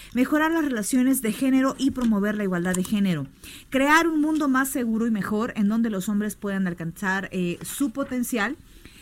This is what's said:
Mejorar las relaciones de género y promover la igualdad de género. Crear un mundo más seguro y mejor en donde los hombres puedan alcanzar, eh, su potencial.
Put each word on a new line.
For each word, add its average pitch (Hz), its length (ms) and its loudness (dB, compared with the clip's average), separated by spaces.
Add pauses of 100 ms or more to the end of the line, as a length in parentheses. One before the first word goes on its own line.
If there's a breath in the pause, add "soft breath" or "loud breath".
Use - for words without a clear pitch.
(140 loud breath)
Mejorar 294 380 2
las 330 120 2
relaciones 254 600 0
de 214 100 0
género 262 460 2
y 269 120 2
promover 214 440 2
la 214 80 -4
igualdad 185 320 0
de 185 80 0
género. 185 420 0 (460 loud breath)
Crear 302 360 4
un 311 140 2
mundo 302 260 2
más 262 220 2
seguro 226 380 -2
y 233 40 2
mejor 214 460 -2
en 202 100 2
donde 226 220 2
los 190 180 -4
hombres 208 280 -2
puedan 196 320 -2
alcanzar, 175 680 -4
eh, 175 300 -2
su 277 260 -4
potencial. 254 680 -4 (460 loud breath)